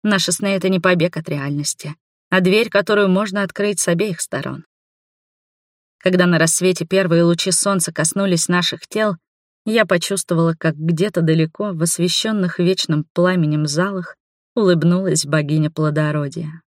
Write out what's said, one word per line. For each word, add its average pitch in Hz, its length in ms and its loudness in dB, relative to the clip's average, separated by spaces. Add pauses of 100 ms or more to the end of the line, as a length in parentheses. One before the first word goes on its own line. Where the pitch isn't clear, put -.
Наши 196 300 0
сны — 202 240 -4
это 185 140 0
не 185 100 2
побег 175 380 0
от 156 100 -10
реальности, 143 680 -6 (340)
а 185 100 2
дверь, 208 300 2
которую 202 400 2
можно 196 340 0
открыть 202 380 -4
с - 80 -2
обеих 175 320 -2
сторон. 135 420 -8 (1400)
Когда 180 220 4
на 170 100 4
рассвете 170 480 0
первые 170 380 2
лучи 170 260 2
солнца 185 420 0
коснулись 175 560 -2
наших 175 400 -2
тел, 214 280 -2 (500)
я 220 220 2
почувствовала, 170 680 0
как 160 220 -2
где-то 170 480 0
далеко, 160 500 0
в 156 80 -4
освещенных 180 800 -2
вечным 170 540 0
пламенем 165 520 2
залах, 180 500 -4 (380)
улыбнулась 175 720 2
богиня 151 460 0
плодородия. 151 880 -4 (120)